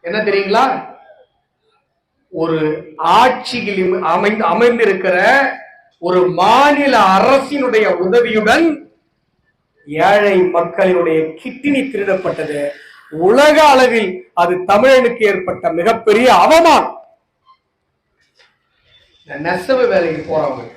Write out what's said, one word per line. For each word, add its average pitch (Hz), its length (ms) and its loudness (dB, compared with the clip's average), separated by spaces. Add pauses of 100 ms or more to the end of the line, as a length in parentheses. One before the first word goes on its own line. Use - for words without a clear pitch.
என்ன 190 200 -8
தெரியுங்களா? 208 640 -2 (1400)
ஒரு 160 680 -6
ஆட்சியில் 202 880 0
இம-, 170 200 -2
அமைந்து-, 190 380 -2
அமைந்திருக்கிற 202 1040 0 (520)
ஒரு 180 320 0
மாநில 254 680 2
அரசினுடைய 233 960 2
உதவியுடன் 226 960 0 (960)
ஏழை 190 540 0
மக்களினுடைய 170 800 -2 (140)
கிட்னி 269 460 -6
திருடப்பட்டது. 160 880 -6 (420)
உலக 262 520 4
அளவில் 247 720 2
அது 175 220 0
தமிழனுக்கு 233 680 2
ஏற்பட்ட 185 500 -2
மிகப்பெரிய 220 600 0
அவமானம். 285 720 2 (2250)
இந்த 147 240 -8
நெசவு 240 360 0
வேலைக்கு 165 500 -2
போறவங்க 131 400 -6